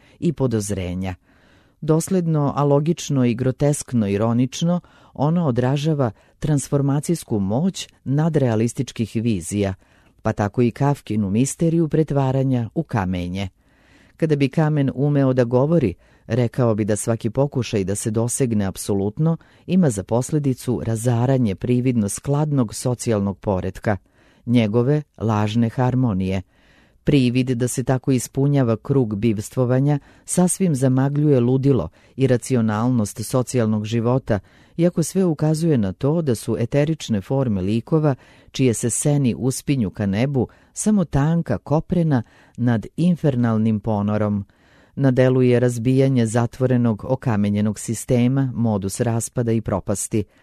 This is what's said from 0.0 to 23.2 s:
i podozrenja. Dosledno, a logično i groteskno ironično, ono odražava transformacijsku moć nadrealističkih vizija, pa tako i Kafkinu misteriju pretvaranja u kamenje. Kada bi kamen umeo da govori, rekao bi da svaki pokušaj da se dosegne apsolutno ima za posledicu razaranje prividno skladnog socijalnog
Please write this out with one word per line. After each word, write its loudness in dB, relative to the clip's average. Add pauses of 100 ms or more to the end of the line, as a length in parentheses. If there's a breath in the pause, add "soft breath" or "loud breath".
i 0
podozrenja. -4 (640 soft breath)
Dosledno, 0
a 0
logično 2
i 2
groteskno 0
ironično, 0 (340 soft breath)
ono 0
odražava 0 (280 soft breath)
transformacijsku -2
moć -2 (160)
nadrealističkih 0
vizija, -2 (480 soft breath)
pa -2
tako -2
i 2
Kafkinu -2
misteriju 0
pretvaranja 0
u -2
kamenje. -4 (680 soft breath)
Kada 0
bi 0
kamen 0
umeo 2
da 4
govori, 2 (340 soft breath)
rekao 0
bi 0
da 0
svaki -4
pokušaj -2
da -2
se -4
dosegne 0
apsolutno -2 (280 soft breath)
ima 4
za -4
posledicu -2
razaranje 0
prividno 0
skladnog -4
socijalnog -2